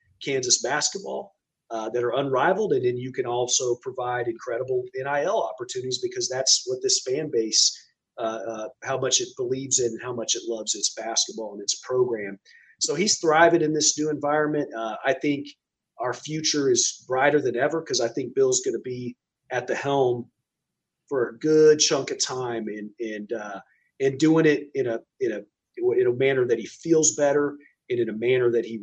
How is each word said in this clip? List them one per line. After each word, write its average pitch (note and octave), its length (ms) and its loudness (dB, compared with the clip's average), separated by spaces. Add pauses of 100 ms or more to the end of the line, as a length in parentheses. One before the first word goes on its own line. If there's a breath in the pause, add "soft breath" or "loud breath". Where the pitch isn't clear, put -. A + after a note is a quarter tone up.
(220)
Kansas C3 400 0
basketball, - 720 -4 (340)
uh, A2+ 200 -6
that A#2+ 140 -2
are A#2+ 120 0
unrivaled. C#3+ 580 2
And B2+ 100 0
then B2 140 0
you B2+ 140 -6
can B2+ 140 -4
also B2 500 0
provide B2 520 -6
incredible B2 560 -4 (160)
N C3+ 80 -6
I C#3+ 160 0
L G3 180 0
opportunities B2+ 580 -6
because B2 280 -4
that's B2+ 380 2
what B2+ 160 -4
this C3 200 0
fan D3 300 -4
base, A2+ 460 2 (400 loud breath)
uh, A2+ 300 -4
uh, A2 200 -8 (160)
how C3 140 -4
much B2+ 240 0
it B2 60 -6 (100)
believes C3 420 -2
in A#2+ 80 2
and A2 140 -6
how B2+ 120 -8
much A2+ 220 -2
it A2+ 120 -8
loves A2 280 -4
its - 200 -4
basketball A2 580 -4
and G#2 80 -12
its G2 140 -4
program. A2+ 640 -2 (400 soft breath)
So - 140 -2
he's G3+ 260 0
thriving E3 420 6
in D#3 120 0
this D3 240 2
new D3+ 120 -2
environment. D3 640 -2
Uh, A2+ 220 -6 (100)
I C3+ 80 2
think C#3+ 340 -2 (500)
our A#2+ 160 -4
future D3+ 560 -2
is - 380 0
brighter C#3 340 4
than A#2+ 140 -2
ever D3+ 260 0
'cause B2 200 -2
I A#2 60 0
think - 280 -4
Bill's C3 260 4
gonna A#2 180 -2
be B2 360 -8 (360)
at B2 160 -4
the A#2+ 80 -2
helm B2+ 540 0 (760)
for B2 220 -2
a A#2 80 -18
good D#3 420 8
chunk C#3 320 2
of - 80 -6
time A#2+ 480 -4
and, G#2 320 -10
and, G#2+ 340 -6
uh, G#2 260 -8 (400)
and C3+ 200 0
doing D#3+ 260 6
it D3 280 2
in C3 140 0
a, A2+ 120 -2 (200)
in A#2+ 120 0
a, G#2 100 -6 (580)
in B2+ 80 4
a A#2+ 60 4
manner C3 320 2
that A#2 140 2
he G#2 60 -8
feels D#3+ 500 2
better D3 420 2 (320 loud breath)
and B2 100 0
in A2 100 0
a G#2 40 -4
manner A#2+ 380 2
that A2+ 140 2
he A2 180 -8